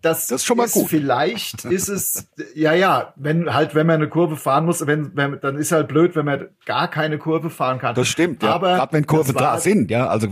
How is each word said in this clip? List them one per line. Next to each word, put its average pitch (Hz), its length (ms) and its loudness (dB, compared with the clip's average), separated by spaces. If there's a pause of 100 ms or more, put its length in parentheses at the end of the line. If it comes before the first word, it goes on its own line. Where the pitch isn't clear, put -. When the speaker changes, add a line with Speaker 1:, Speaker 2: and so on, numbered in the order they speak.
Speaker 1:
das 165 260 0
Speaker 2:
Das 254 140 -2
ist - 40 -4
schon 240 120 2
mal 240 80 4
Speaker 1:
ist - 80 -4
Speaker 2:
gut. - 160 2
Speaker 1:
vielleicht 151 760 0
ist 180 240 -2
es, - 380 -6 (280)
ja, 156 180 2
ja, 170 440 2
wenn 151 360 -2
halt, 151 220 2
wenn 156 100 4
man 165 120 4
eine 151 120 0
Kurve 160 260 0
fahren 147 300 0
muss, 165 220 0
wenn, 147 280 -2
wenn, 139 260 -2
dann 139 160 -4
ist 151 140 -2
halt 156 160 2
blöd, 165 280 2
wenn 147 100 0
man 139 220 -4 (180)
gar 143 240 -2
keine 151 300 -4
Kurve 160 320 -4
fahren 131 260 -4
kann. 120 160 -4
Speaker 2:
Das 123 140 0
stimmt, 165 340 -2
ja. - 120 2
Speaker 1:
Aber 180 240 2
Speaker 2:
Grad 135 160 -2
wenn 151 120 2
Kurve 151 280 2
Speaker 1:
das 123 100 0
war 131 100 2
Speaker 2:
da 117 60 -2
sind, 170 320 2
ja. 117 160 0
Also 107 240 0